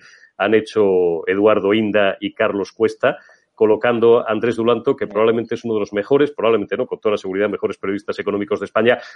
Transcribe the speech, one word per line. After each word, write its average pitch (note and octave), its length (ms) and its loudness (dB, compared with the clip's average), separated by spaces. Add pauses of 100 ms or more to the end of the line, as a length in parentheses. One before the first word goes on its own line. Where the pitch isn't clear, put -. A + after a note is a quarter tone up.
(360)
han G#2 180 0
hecho F#2 720 0
Eduardo G2+ 460 2
Inda G#2 480 0
y G2+ 140 -8
Carlos G2+ 380 -2
Cuesta, A#2+ 460 -2 (360)
colocando A#2 680 4
a A2 120 -4
Andrés A2 240 -2
Dulanto, A#2 400 0
que G#2 100 -6
probablemente A2+ 480 0
es - 120 -12
uno A2+ 80 -2
de G#2+ 60 -2
los G2+ 120 -6
mejores, C#3 380 0
probablemente G#2 480 -2
no, B2 80 -2
con F2+ 120 -8
toda G#2+ 140 -2
la G#2 60 -2
seguridad, G2 280 -4
mejores G2 300 -4
periodistas - 420 -6
económicos G2+ 400 -4
de G2+ 60 -6
España. A#2 340 0 (180)